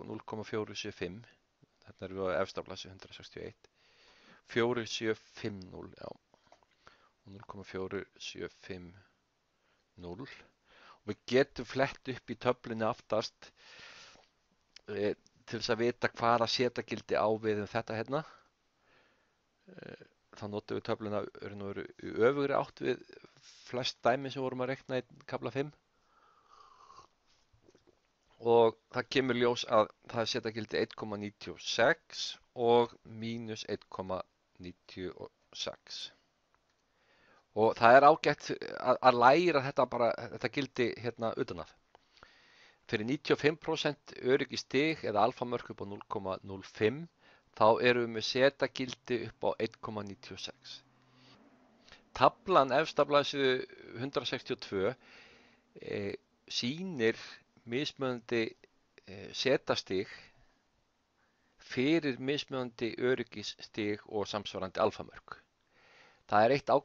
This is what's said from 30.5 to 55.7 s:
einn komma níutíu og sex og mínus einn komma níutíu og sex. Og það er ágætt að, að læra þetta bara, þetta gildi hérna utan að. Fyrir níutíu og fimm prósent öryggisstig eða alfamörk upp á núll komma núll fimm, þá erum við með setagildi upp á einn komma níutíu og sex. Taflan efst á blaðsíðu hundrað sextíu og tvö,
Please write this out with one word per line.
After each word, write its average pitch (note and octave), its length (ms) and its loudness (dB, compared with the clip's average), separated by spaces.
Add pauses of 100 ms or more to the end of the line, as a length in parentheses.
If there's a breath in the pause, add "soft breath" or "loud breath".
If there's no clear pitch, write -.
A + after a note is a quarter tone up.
einn A2+ 200 -2
komma G#2+ 180 -8
níutíu G#2 360 -10
og D2+ 100 -18
sex - 720 0 (220)
og A#2+ 360 4 (120)
mínus A2+ 680 -10
einn G2+ 180 -6
komma F#2+ 300 -6 (400)
níutíu F2+ 560 -12
og - 160 -14 (240)
sex. - 560 -10 (1400 soft breath)
Og G#2+ 240 4
það A#2 200 10
er C3+ 120 10
ágætt D#3 420 4
að, - 460 0
að B2 240 6
læra D3 460 8
þetta C#3 240 2
bara, A#2+ 160 2 (280)
þetta A#2+ 200 -4
gildi C3 320 0 (160)
hérna A#2 340 -4
utan F#2+ 260 -4
að. - 100 -20 (1160 soft breath)
Fyrir A2 180 -2
níutíu D3 280 0
og - 80 -2
fimm D#3 180 2
prósent - 580 -4
öryggisstig C3+ 880 0
eða G#2 220 4
alfamörk B2 440 -4
upp - 120 -12
á - 40 -10
núll G2+ 140 -12 (100)
komma F#2+ 320 -6
núll G2 220 -12
fimm, C3 400 0 (480 soft breath)
þá A2 140 6 (180)
erum A#2+ 220 4
við A2+ 80 -6
með A2 120 -4
setagildi B2+ 1000 0
upp - 200 -4
á - 60 2
einn - 320 -4
komma G#2+ 180 -8
níutíu F#2+ 320 -14
og - 80 -14
sex. - 380 -16 (1400 loud breath)
Taflan C#3 580 4
efst D#3 240 2
á D3 100 6
blaðsíðu C#3 440 4 (480)
hundrað C3+ 280 -2
sextíu B2 280 -6
og - 80 -12
tvö, G2+ 300 -2 (880 loud breath)